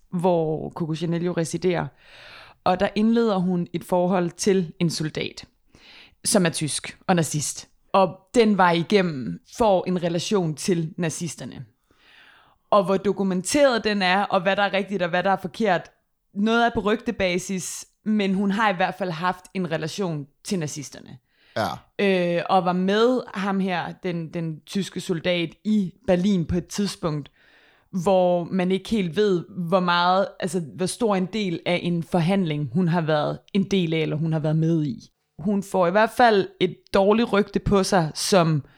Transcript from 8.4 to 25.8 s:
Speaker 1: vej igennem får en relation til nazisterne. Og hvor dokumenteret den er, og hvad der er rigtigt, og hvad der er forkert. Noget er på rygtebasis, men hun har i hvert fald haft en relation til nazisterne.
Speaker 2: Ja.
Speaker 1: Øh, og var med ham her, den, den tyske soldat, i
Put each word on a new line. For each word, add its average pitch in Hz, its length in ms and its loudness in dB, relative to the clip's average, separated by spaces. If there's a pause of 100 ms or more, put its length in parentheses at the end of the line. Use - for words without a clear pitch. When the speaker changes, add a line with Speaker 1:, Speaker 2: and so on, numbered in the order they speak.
Speaker 1:
vej 180 160 4
igennem 170 680 0 (180)
får 202 300 4
en 180 140 -2
relation 170 520 -2
til 165 420 -2
nazisterne. 151 680 -8 (1040)
Og 202 140 4
hvor 196 120 2
dokumenteret 196 880 2
den 208 180 0
er, 185 200 4
og 196 180 0
hvad 190 160 0
der 202 60 2
er 190 100 0
rigtigt, 190 300 -4
og 175 60 0
hvad 175 140 0
der 196 80 0
er 190 100 2
forkert. 185 500 -2 (440)
Noget 226 320 2
er 233 80 0
på 233 60 -2
rygtebasis, 185 1040 -2 (200)
men 202 300 0
hun 196 160 0
har 208 200 2
i 185 60 0
hvert 175 220 0
fald 180 120 -4
haft 180 340 -4 (100)
en 180 160 -4
relation 156 560 -4 (180)
til 196 140 -2
nazisterne. - 600 -10 (380)
Speaker 2:
Ja. 104 120 0 (680)
Speaker 1:
Øh, 165 140 0
og 185 140 4
var 180 80 0
med 214 480 2 (140)
ham 196 260 -2
her, 170 320 -2 (100)
den, 170 320 -6
den 160 320 -6
tyske 185 340 -4
soldat, 175 500 -2 (140)
i 208 280 0 (140)